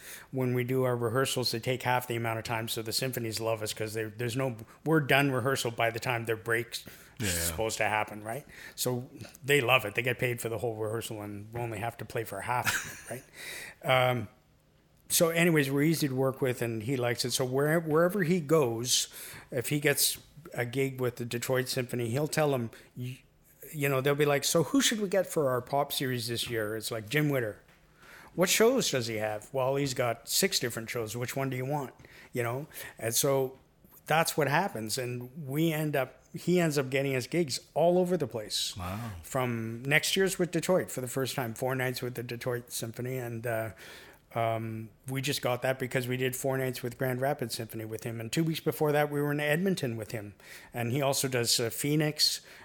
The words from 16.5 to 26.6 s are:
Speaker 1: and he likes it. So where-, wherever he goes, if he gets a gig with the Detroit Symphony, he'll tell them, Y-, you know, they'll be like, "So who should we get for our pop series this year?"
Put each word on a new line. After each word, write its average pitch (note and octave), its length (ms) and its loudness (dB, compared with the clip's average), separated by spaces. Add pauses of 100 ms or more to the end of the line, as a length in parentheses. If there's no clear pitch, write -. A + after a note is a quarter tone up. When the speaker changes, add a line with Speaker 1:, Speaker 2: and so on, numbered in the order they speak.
Speaker 1:
and A2+ 200 -2
he C3 140 -2
likes A#2+ 280 0
it. B2+ 80 -2
So C3+ 120 2
where-, C#3+ 340 2
wherever E3+ 460 4
he F3 160 4
goes, B2+ 680 2 (460)
if C3 160 -2
he D3 100 2
gets C#3+ 400 2 (340)
a B2 140 -2
gig C3 340 -2
with A#2+ 160 0
the A#2+ 80 -4
Detroit B2+ 440 0
Symphony, B2 420 -2
he'll C#3+ 180 0
tell D3+ 220 2
them, A#2+ 200 0 (260)
Y-, B2+ 240 -8 (520)
you C#3+ 160 0
know, C3+ 120 2
they'll C#3+ 140 4
be D3 120 4
like, C#3+ 180 4
"So E3 200 4
who C#4 160 2
should A3 200 2
we G3+ 80 0
get F#3 180 2
for D3 220 0
our B2+ 120 2
pop C#3 320 0
series B2 360 -2
this A#2 220 -2
year?" A2 260 -2